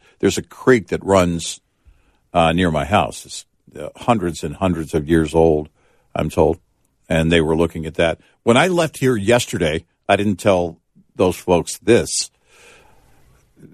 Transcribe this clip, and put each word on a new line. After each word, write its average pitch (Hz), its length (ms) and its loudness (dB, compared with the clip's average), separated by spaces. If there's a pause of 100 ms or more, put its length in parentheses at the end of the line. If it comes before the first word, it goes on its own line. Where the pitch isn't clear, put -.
(180)
there's - 200 0
a - 40 -4
creek - 460 0
that - 160 -6
runs, 87 560 0 (720)
uh, 82 200 2
near 87 180 0
my 73 140 -2
house. 78 420 -2
It's, - 200 -18 (320)
uh, 73 180 -12
hundreds 90 480 -2
and 76 120 -8
hundreds 82 380 -4
of 76 140 -4
years 80 260 2
old, 78 340 2 (460)
I'm - 160 -2
told. 80 280 0 (500)
And 80 220 0
they 85 100 4
were 80 160 0
looking 82 300 -2
at 78 80 -12
that. 82 260 -2 (220)
When 117 140 2
I 156 120 4
left 170 300 -2
here 127 180 0
yesterday, 98 680 0 (240)
I 98 80 2
didn't 101 200 0
tell 87 440 0 (340)
those 92 220 0
folks - 420 0
this. - 520 0 (1400)